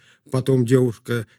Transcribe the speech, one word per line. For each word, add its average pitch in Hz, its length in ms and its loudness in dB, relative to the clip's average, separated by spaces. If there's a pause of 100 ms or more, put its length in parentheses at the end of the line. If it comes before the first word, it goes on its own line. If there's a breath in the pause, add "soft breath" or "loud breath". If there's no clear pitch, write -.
(300 soft breath)
Потом 131 360 0
девушка 120 600 -2 (120)